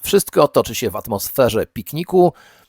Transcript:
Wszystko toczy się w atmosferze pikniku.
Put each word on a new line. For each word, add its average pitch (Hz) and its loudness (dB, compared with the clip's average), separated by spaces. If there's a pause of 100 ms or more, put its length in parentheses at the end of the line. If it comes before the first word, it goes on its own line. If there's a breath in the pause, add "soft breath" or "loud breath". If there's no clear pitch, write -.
Wszystko - 2
toczy 117 0
się 110 -4
w 104 -8
atmosferze 113 -2
pikniku. 170 0 (360 soft breath)